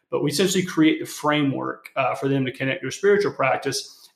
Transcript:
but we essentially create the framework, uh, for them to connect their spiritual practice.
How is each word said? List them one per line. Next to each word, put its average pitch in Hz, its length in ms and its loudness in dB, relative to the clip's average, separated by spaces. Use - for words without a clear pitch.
but 139 120 -2
we 143 80 0
essentially 185 340 0
create 156 360 2
the 180 60 -10
framework, 139 880 -2
uh, 127 200 0
for 139 140 -2
them 135 180 0
to 123 40 -4
connect 135 300 -4
their 131 100 -6
spiritual 196 400 2
practice. - 840 -2